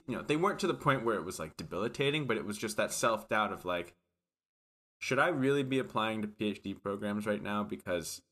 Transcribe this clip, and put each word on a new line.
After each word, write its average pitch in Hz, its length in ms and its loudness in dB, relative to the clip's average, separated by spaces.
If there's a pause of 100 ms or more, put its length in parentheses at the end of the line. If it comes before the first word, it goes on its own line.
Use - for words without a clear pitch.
you 110 120 -2
know, 78 40 -4
they 147 140 2
weren't 180 240 2
to 190 80 0
the 151 60 4
point 135 320 2
where 113 100 4
it 82 80 0
was, 92 160 -6
like, 80 160 -8
debilitating, 127 720 -2
but 113 80 2
it 85 100 -2
was 104 120 -4
just 107 180 -4
that 104 160 2
self-doubt 107 640 2
of, 85 100 -10
like, 87 300 -2 (1080)
should 131 200 0
I 156 80 6
really 139 360 4
be 131 160 0
applying 110 440 -2
to 107 40 -2
P 107 200 -2
H 101 160 -4
D 98 100 -4
programs 104 540 -2
right 104 140 0
now? 104 220 -2
Because - 680 -4